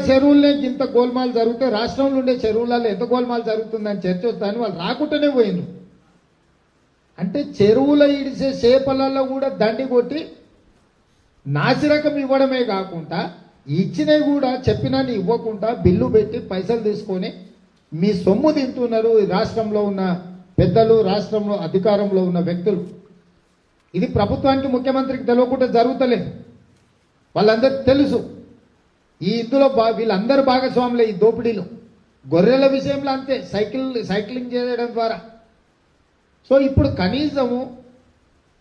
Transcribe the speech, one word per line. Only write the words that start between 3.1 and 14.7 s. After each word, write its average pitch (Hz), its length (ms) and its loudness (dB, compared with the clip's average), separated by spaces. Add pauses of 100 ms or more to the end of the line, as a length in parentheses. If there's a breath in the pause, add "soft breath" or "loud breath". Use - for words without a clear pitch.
జరుగుతుందని 220 560 -4
చర్చ 180 280 -4
వస్తుందని 208 320 -4
వాళ్ళు 208 200 -6
రాకుండానే 285 500 -2
పోయిండ్రు. 208 560 0 (1300)
అంటే 285 260 -4 (180)
చెరువులో 277 440 6
ఇడిసే 269 440 -2
చేపలలో 269 760 2
కూడా 269 240 -2
దండి 220 360 -2
కొట్టి 247 480 -2 (1120)
నాసిరకం 277 720 2
ఇవ్వడమే 262 480 0
కాకుండా 180 680 -6 (360)
ఇచ్చినవి 294 540 2
కూడా 262 460 0
చెప్పినని 247 460 0